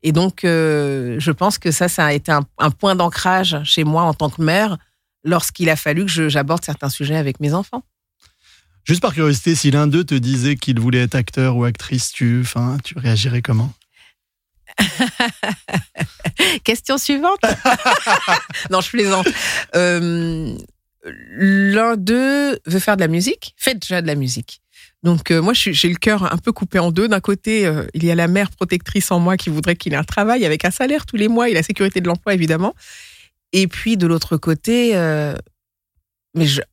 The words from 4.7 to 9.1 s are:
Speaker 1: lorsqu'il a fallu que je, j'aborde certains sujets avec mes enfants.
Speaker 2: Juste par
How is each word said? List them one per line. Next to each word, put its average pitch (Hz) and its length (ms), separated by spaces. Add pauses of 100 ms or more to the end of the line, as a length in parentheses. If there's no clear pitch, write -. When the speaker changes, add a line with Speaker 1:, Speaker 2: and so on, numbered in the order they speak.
Speaker 1:
lorsqu'il 165 460
a 156 60
fallu 156 280
que 190 60
je, 160 180
j'aborde 143 360
certains 147 240
sujets 143 280
avec 139 240
mes 147 140
enfants. 202 280 (1000)
Speaker 2:
Juste 175 180
par 196 120